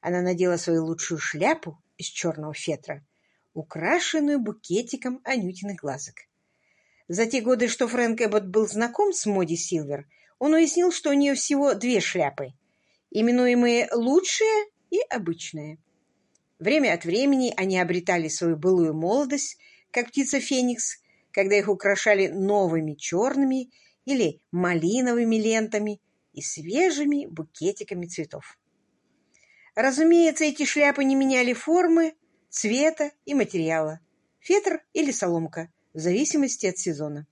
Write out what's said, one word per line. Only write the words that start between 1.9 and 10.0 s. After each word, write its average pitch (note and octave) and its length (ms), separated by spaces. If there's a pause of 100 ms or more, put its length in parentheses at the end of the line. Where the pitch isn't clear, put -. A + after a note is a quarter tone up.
из - 100
черного D3+ 460
фетра, D3 520 (480)
украшенную C#4+ 880
букетиком A#3 840
анютиных G3 540
глазок. C#3+ 380 (920)
За F#3+ 180
те A#3+ 140
годы, A#3 300
что - 180
Фрэнк A#3 320
Эббот G#3+ 240
был G#3 240
знаком A#3+ 460
с - 120
Моди F#3 300
Силвер, C#3+ 540 (300)